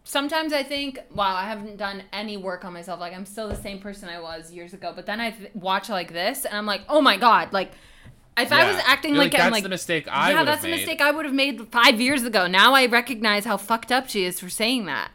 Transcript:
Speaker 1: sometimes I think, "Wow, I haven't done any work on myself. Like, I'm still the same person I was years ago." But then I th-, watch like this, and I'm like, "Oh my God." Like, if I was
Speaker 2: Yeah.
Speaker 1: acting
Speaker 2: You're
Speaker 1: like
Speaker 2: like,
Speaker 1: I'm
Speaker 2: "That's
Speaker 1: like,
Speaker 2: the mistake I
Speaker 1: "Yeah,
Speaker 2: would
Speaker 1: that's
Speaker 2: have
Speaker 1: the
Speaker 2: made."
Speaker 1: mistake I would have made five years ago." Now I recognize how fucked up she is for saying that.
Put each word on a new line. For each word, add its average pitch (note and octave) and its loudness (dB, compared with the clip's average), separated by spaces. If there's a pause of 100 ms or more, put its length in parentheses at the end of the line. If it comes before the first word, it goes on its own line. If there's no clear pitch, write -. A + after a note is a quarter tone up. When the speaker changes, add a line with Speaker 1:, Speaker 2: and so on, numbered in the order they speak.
Speaker 1:
sometimes D4+ -4
I C#4 -2
think, C#4 -8 (160)
"Wow, F#3+ -2
I F#3 -4
haven't G#3 -10
done G3 -8 (100)
any G#3 -8
work F#3 -8
on F3+ -12
myself. F3 -12
Like, F3 -10
I'm F#3+ -12
still G#3+ -10
the G3+ -6
same G3+ -12
person G3+ -14
I E3+ -12
was E3 -14
years F3 -18
ago." F3 -10
But F3+ -14
then G#3 -6
I A#3 -4
th-, G3 -16
watch F#3+ -2
like F3 -6
this, F#3+ -4
and G#3 -6
I'm G#3+ -4
like, G3 -2
"Oh D4 4
my A#3 6
God." F#3+ 4
Like, F#3+ -2 (680)
if C4 0
I D#4+ 6
was - 0
Speaker 2:
Yeah. - -2
Speaker 1:
acting C#4 4
Speaker 2:
You're C#4+ 6
Speaker 1:
like - 0
Speaker 2:
like, C4 4
Speaker 1:
I'm F3 6
Speaker 2:
"That's A3+ 4
Speaker 1:
like, G#3 2
Speaker 2:
the G3 -6
mistake E3+ -4
I D#3 2
Speaker 1:
"Yeah, B3 4
Speaker 2:
would D4 2
Speaker 1:
that's D4+ 2
Speaker 2:
have - -6
Speaker 1:
the - -6
Speaker 2:
made." E4+ -2 (100)
Speaker 1:
mistake D#4+ -4
I D4 4
would D4+ -2
have C4+ -4
made C4+ -2
five A#3+ 6
years C4 2
ago." G#3+ 2
Now G3+ 6
I C4 6
recognize A3 0
how A3 -2
fucked A3+ -2
up C4 0
she G3 -2
is F3+ -4
for F#3 -12
saying A3+ -2
that. C3 -6